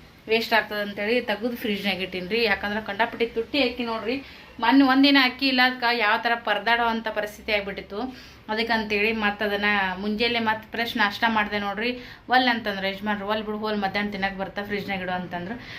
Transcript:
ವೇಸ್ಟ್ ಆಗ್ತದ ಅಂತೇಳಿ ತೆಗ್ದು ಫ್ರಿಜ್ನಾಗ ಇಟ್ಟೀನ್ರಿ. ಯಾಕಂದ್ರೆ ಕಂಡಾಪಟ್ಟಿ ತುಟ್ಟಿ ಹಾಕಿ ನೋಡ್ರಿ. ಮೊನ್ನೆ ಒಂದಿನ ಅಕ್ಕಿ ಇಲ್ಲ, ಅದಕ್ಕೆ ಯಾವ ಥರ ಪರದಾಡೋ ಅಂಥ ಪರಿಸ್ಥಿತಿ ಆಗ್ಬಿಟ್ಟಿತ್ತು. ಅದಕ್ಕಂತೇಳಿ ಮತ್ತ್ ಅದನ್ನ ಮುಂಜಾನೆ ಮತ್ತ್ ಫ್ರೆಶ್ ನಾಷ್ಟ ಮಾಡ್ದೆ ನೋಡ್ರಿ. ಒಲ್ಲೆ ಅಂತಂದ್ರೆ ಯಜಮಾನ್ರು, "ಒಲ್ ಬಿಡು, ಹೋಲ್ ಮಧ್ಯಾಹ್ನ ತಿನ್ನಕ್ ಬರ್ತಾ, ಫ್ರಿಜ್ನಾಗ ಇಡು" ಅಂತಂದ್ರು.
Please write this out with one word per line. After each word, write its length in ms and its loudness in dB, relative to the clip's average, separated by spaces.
ವೇಸ್ಟ್ 260 2
ಆಗ್ತದ 280 0
ಅಂತೇಳಿ 400 0
ತೆಗ್ದು 340 -2
ಫ್ರಿಜ್ನಾಗ 460 -2
ಇಟ್ಟೀನ್ರಿ. 420 -2
ಯಾಕಂದ್ರೆ 380 0
ಕಂಡಾಪಟ್ಟಿ 440 -2
ತುಟ್ಟಿ 360 -2
ಹಾಕಿ 220 -2
ನೋಡ್ರಿ. 400 -4
ಮೊನ್ನೆ 260 8
ಒಂದಿನ 360 6
ಅಕ್ಕಿ 260 2
ಇಲ್ಲ, 180 4
ಅದಕ್ಕೆ 320 2
ಯಾವ 240 4
ಥರ 140 0
ಪರದಾಡೋ 480 0
ಅಂಥ 240 0
ಪರಿಸ್ಥಿತಿ 440 -6
ಆಗ್ಬಿಟ್ಟಿತ್ತು. 640 -4
ಅದಕ್ಕಂತೇಳಿ 600 0
ಮತ್ತ್ 320 0
ಅದನ್ನ 220 0
ಮುಂಜಾನೆ 420 0
ಮತ್ತ್ 320 -2
ಫ್ರೆಶ್ 260 -4
ನಾಷ್ಟ 300 2
ಮಾಡ್ದೆ 320 0
ನೋಡ್ರಿ. 400 -4
ಒಲ್ಲೆ 220 4
ಅಂತಂದ್ರೆ 380 -2
ಯಜಮಾನ್ರು, 380 -4
"ಒಲ್ 160 -2
ಬಿಡು, 140 -6
ಹೋಲ್ 200 -2
ಮಧ್ಯಾಹ್ನ 340 0
ತಿನ್ನಕ್ 260 -2
ಬರ್ತಾ, 260 -6
ಫ್ರಿಜ್ನಾಗ 380 -4
ಇಡು" 100 -4
ಅಂತಂದ್ರು. 440 -6